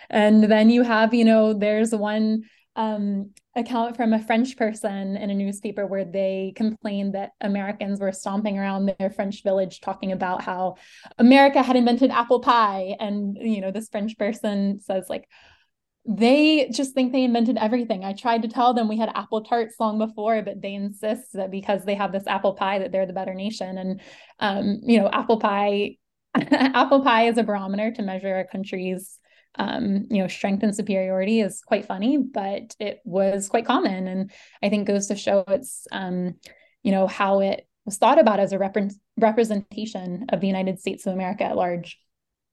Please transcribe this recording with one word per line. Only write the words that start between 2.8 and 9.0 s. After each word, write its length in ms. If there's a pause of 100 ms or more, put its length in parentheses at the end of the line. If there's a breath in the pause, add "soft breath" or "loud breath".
account 400
from 160
a 100
French 340
person 600
in 120
a 60
newspaper 500
where 200
they 500
complained 600
that 260
Americans 600
were 120
stomping 460
around 280
their 240